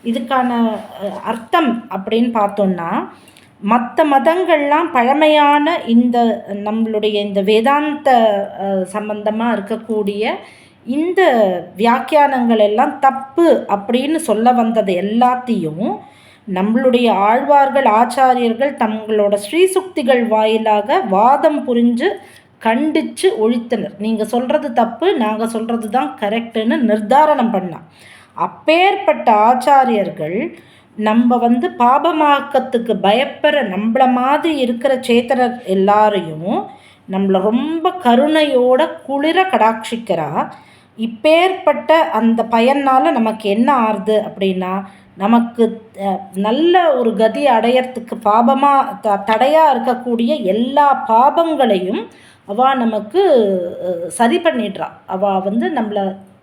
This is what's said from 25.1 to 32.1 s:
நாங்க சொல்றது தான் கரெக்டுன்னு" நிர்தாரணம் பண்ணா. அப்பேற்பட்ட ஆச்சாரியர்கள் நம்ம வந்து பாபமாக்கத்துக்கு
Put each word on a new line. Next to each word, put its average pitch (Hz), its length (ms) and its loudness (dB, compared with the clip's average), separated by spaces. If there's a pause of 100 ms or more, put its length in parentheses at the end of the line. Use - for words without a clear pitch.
நாங்க 220 300 -2
சொல்றது 226 420 -6
தான் 269 300 -4
கரெக்டுன்னு" 226 580 -2
நிர்தாரணம் 240 720 2
பண்ணா. 180 300 -6 (520)
அப்பேற்பட்ட 320 1000 0
ஆச்சாரியர்கள் 220 1300 2 (380)
நம்ம 233 420 2
வந்து 240 320 0 (100)
பாபமாக்கத்துக்கு 277 1200 2